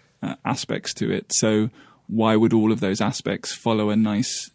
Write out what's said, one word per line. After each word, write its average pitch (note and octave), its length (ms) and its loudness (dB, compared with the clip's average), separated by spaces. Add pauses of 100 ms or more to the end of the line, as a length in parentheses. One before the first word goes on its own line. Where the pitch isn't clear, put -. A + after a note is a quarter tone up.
(220)
uh, - 220 -6
aspects - 520 -6
to A2 160 -4
it. - 200 -4
So A2 380 2 (380)
why A2 280 2
would A2+ 180 4
all A2 180 4
of G#2+ 100 -2
those G2+ 180 0
aspects G#2+ 540 -4
follow A2 360 0
a G#2 60 0
nice, G#2+ 600 0